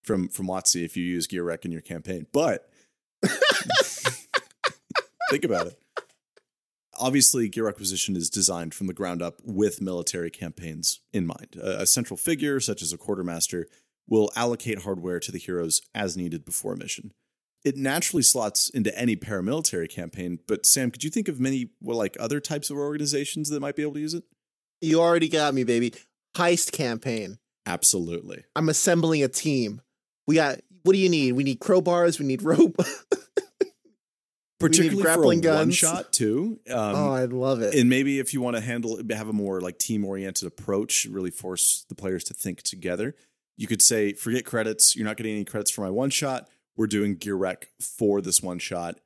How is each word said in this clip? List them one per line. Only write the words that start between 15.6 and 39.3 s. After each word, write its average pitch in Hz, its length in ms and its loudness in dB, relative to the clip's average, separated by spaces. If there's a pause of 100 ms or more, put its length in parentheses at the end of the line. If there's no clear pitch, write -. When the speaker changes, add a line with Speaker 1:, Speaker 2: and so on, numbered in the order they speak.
Speaker 1:
as 95 240 -4
needed 85 280 -6
before - 280 -4
a 90 40 -8
mission. - 340 -10 (540)
It 139 100 2
naturally 139 480 0
slots - 460 2
into 104 280 0
any 113 200 0
paramilitary 98 720 -2
campaign, 87 580 -8
but - 180 -2
Sam, 131 240 4
could - 140 -8
you 156 60 -4
think 208 180 -2
of 151 120 -4
many, 131 300 -2 (120)
well, 117 160 -4
like, 101 220 0
other 117 200 -4
types 147 300 -6
of 143 80 -6
organizations 147 720 -2
that 147 100 -4
might 143 160 -4
be 147 60 -2
able 147 140 -2
to 147 40 -6
use 156 140 -4
it? 170 100 -8 (560)
Speaker 2:
You 160 220 6
already 170 260 6
got 151 260 4
me, 131 120 2
baby. 120 260 2 (460)
Heist 175 340 4
campaign. 113 680 -4 (260)
Speaker 1:
Absolutely. 87 760 0 (120)
Speaker 2:
I'm 156 140 2
assembling 165 540 4
a 131 40 4
team. 123 540 -2 (460)
We 147 80 6
got, 147 240 2 (240)
what 185 100 6
do 196 60 6
you 185 100 6
need? 139 240 4
We 139 100 2
need 135 160 0
crowbars, 175 600 4
we 143 60 -2
need 131 180 0
rope. 165 380 4
<laughs> - 60 2 (1700)
Speaker 1:
Particularly 160 300 6
Speaker 2:
We 196 80 2
need 196 60 2
grappling 165 400 6
Speaker 1:
for 165 60 6
a - 20 6
Speaker 2:
guns. 156 160 4
Speaker 1:
one 170 40 2
shot 175 400 0
too. 139 480 0 (100)
Um, 110 260 -2
Speaker 2:
Oh, 143 180 2
I 127 120 0
love 127 360 0
it. 104 140 0
Speaker 1:
and 123 140 8
maybe 135 300 2
if 131 140 -2
you 131 80 -2
wanna 120 200 -2
handle, 117 380 -4 (120)
have 107 180 -4
a 107 40 -2